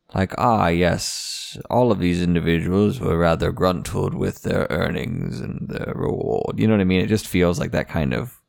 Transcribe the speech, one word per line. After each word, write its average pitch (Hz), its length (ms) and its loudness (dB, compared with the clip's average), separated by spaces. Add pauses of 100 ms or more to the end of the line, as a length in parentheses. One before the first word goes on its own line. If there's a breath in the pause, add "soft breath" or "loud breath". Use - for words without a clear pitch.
(140)
like, 95 240 0
"Ah, 107 300 4
yes, - 880 -2 (120)
all 123 220 4
of 95 80 2
these 87 220 2
individuals 85 760 2
were 85 180 0
rather 85 340 2
gruntled 92 640 -2
with - 300 -4
their - 260 -2
earnings - 720 -4
and - 280 -8
their - 260 -6
reward." - 640 -2
You 107 80 4
know 110 80 4
what 104 60 4
I 95 40 2
mean? 92 160 4
It 80 60 -2
just 104 200 0
feels 87 320 2
like - 120 -4
that - 180 -2
kind 71 240 -2
of, 82 360 -6